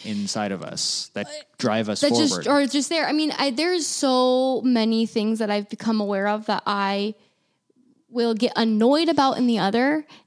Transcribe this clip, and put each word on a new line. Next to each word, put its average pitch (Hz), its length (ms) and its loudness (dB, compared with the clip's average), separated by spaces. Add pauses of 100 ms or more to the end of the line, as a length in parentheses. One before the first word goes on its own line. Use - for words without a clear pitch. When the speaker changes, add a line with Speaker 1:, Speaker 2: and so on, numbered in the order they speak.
Speaker 1:
inside 104 480 -6
of 87 100 -8
us - 520 -6
that 101 120 -6
Speaker 2:
Uh, - 40 -14 (280)
Speaker 1:
drive 110 300 0
us - 120 -4
Speaker 2:
that 285 100 4
Speaker 1:
forward? 254 180 4
Speaker 2:
just, 180 200 -2
or 277 180 4
just 277 220 -2
there. 330 200 -2
I 254 40 -2
mean, 302 260 0
I, 277 120 0
there's 320 360 -2
so 254 760 2
many 226 440 2
things 220 340 -2
that 214 100 -2
I've 208 180 -2
become 220 320 -2
aware 202 280 -2
of 214 180 -2
that 202 200 -2
I 202 480 -2 (960)
will 233 260 0
get 226 220 0
annoyed 233 520 4
about 285 300 2
in 254 100 2
the 233 100 2
other 247 480 0 (200)